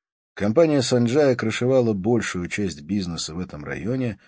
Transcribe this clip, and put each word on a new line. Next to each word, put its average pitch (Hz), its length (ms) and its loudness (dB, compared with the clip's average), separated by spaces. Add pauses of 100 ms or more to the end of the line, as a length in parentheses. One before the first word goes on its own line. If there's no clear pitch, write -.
(340)
Компания 143 480 2
Санджая 123 540 2
крышевала 123 580 2
большую 98 540 0
часть 82 340 -4
бизнеса 85 520 -4
в 85 60 -8
этом 82 240 -10
районе, 104 640 -6